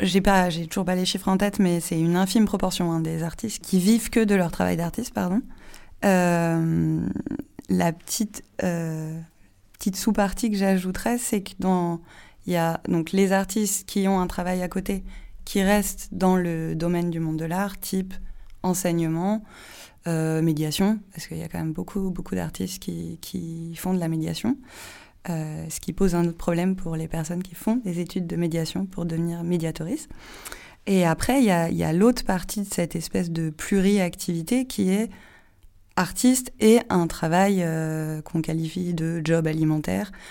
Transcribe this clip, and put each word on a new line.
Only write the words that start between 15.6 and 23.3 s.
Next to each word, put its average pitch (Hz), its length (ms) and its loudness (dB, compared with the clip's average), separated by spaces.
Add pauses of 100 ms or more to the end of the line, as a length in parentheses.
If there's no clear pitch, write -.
restent 202 500 2
dans 185 240 4
le 165 380 0
domaine 175 360 0
du 165 100 -4
monde 156 180 -2
de 156 60 -4
l'art, 196 340 -4
type 190 340 -4 (500)
enseignement, 175 800 0 (680)
euh, 160 340 0
médiation, 160 560 2 (140)
parce - 140 -14
qu'il 165 120 -10
y 160 40 -8
a 165 60 -8
quand 175 100 -8
même 160 140 -4
beaucoup, 190 380 -6
beaucoup 170 240 -6
d'artistes 180 480 -6
qui, 170 380 -8
qui 165 560 -10